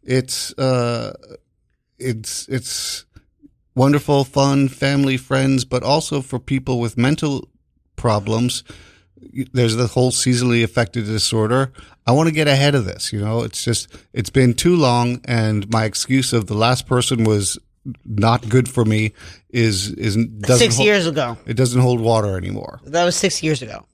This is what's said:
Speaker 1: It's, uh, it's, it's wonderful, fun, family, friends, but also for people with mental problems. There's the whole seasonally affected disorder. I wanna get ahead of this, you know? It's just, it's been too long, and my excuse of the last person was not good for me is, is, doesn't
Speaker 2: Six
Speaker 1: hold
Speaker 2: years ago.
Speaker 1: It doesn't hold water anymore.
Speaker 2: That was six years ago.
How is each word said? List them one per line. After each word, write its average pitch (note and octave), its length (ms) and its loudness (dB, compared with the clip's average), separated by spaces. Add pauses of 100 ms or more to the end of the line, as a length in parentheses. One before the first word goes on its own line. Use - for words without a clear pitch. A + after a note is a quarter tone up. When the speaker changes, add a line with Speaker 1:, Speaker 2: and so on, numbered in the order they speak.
Speaker 1:
It's, - 540 -4
uh, A#2+ 560 -2 (840)
it's, A2+ 500 -8
it's - 560 -4 (680)
wonderful, C#3+ 480 4
fun, C#3 460 2
family, C#3 480 0
friends, C3+ 480 0
but - 180 -4
also D3 380 0
for C3 180 -6
people C3 400 -4
with A#2 180 -4
mental C#3 500 0 (480)
problems. A2 680 0 (920)
There's A#2 220 2
the A#2+ 120 0
whole B2+ 240 2
seasonally A#2+ 520 2
affected A#2 420 -2
disorder. A2 680 0 (360)
I B2+ 40 2
wanna D#3+ 200 4
get D3+ 160 0
ahead C#3+ 280 4
of A#2+ 100 2
this, F2+ 280 -8
you G#2 60 -4
know? A2 240 -2
It's A2+ 200 -8
just, - 320 -4 (180)
it's G2 180 -6
been B2+ 220 4
too F3 220 2
long, B2 500 2
and G#2+ 460 0
my A2 140 0
excuse B2+ 480 -2
of A2 140 0
the G#2 80 -6
last A#2 320 0
person B2 360 0
was G#2 340 0 (460)
not A2+ 460 0
good B2 180 4
for B2 160 -2
me G#2+ 300 0 (360)
is, G#2 420 0
is, G#2 240 -4
doesn't A2+ 420 0
Speaker 2:
Six A#2 200 4
Speaker 1:
hold G3+ 100 2
Speaker 2:
years G3+ 180 2
ago. C3+ 400 -4
Speaker 1:
It - 100 -6
doesn't B2 260 2
hold B2 200 2
water A2 340 0
anymore. F#2 500 -8
Speaker 2:
That D#3+ 200 -2
was F3 100 0
six - 280 -2
years D#3 180 -2
ago. A2 320 -16